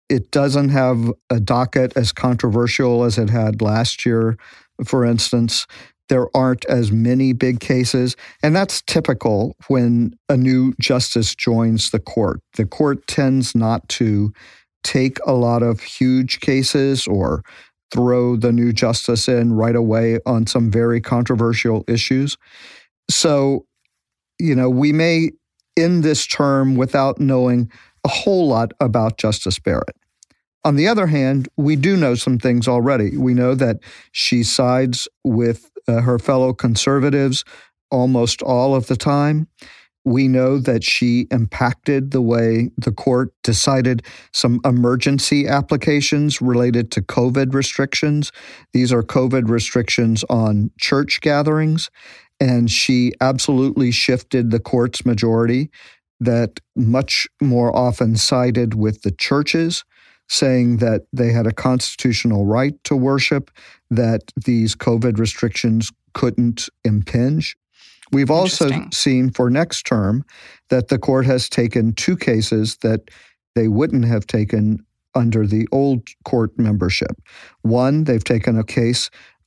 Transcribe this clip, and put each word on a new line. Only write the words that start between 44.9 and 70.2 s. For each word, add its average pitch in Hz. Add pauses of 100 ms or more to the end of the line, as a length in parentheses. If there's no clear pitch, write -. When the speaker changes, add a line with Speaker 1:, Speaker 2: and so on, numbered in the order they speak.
Speaker 1:
applications 147
related 120
to 104
covid 127
restrictions. 139 (400)
These 123
are 120
covid 127
restrictions 113
on 107 (100)
church -
gatherings, 156 (500)
and 123
she 123
absolutely 131
shifted 120
the 117
court's 120
majority 117 (480)
that 117 (160)
much 123 (140)
more 120
often 120
sided 123
with 107
the 98
churches, 160 (460)
saying 123
that 110 (100)
they 120
had 117
a 113
constitutional 120
right 123 (100)
to -
worship, 135 (400)
that 113 (140)
these 113
covid 117
restrictions 113 (220)
couldn't 120 (140)
impinge. 120 (540)
We've 135
also 180
Speaker 2:
Interesting. 139
Speaker 1:
seen 131
for 123
next 156
term 110 (460)